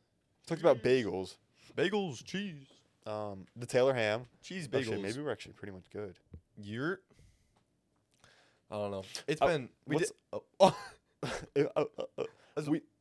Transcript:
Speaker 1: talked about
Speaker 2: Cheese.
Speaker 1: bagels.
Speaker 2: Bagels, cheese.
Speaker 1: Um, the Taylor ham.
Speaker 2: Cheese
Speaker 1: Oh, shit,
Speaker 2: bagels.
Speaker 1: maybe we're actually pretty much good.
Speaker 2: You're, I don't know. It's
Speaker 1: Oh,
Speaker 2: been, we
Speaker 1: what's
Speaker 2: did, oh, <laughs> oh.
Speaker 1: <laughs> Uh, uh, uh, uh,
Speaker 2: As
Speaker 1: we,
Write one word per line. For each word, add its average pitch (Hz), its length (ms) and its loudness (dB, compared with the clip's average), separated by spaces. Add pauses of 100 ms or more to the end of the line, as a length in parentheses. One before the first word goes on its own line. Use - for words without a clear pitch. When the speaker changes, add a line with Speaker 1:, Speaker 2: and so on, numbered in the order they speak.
(460)
Speaker 1:
talked 160 140 -4
about 139 240 6
Speaker 2:
Cheese. 127 200 4
Speaker 1:
bagels. 95 320 -6 (400)
Speaker 2:
Bagels, 185 480 0
cheese. 175 420 -8 (380)
Speaker 1:
Um, 104 420 -8 (100)
the 117 100 -10
Taylor 131 280 6
ham. 113 320 2 (160)
Speaker 2:
Cheese 180 300 -10
Speaker 1:
Oh, 131 80 2
shit, 117 120 -2
Speaker 2:
bagels. 104 100 -4
Speaker 1:
maybe 113 180 -4
we're 147 120 -4
actually 104 220 -10
pretty 101 180 -12
much 90 200 -14
good. 98 220 -10 (420)
Speaker 2:
You're, 117 440 -6 (1700)
I 107 60 -8
don't 104 160 -4
know. 95 100 -6 (240)
It's 156 160 0
Speaker 1:
Oh, 147 60 6
Speaker 2:
been, 143 200 0 (180)
we 151 100 0
Speaker 1:
what's 165 140 0
Speaker 2:
did, - 60 -16 (160)
oh, 107 180 -8
<laughs> - 100 0
oh. 190 160 8 (460)
Speaker 1:
<laughs> - 60 -2 (280)
Uh, 139 60 6 (120)
uh, - 100 2 (140)
uh, - 40 -4 (160)
uh, - 60 0 (320)
Speaker 2:
As 147 140 -4
Speaker 1:
we, - 120 2 (180)